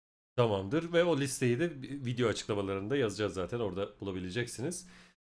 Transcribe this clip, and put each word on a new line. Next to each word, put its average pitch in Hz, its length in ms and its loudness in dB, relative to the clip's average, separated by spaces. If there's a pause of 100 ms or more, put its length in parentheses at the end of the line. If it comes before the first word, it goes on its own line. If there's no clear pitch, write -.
(360)
Tamamdır 117 560 0
ve 170 120 6
o 165 140 4
listeyi 131 420 2
de 170 40 2
vi-, 139 420 -6
video 120 220 2
açıklamalarında 101 680 0
yazacağız 101 380 0
zaten. 95 260 -2
Orada 98 400 -4
bulabileceksiniz. 104 880 -4 (340)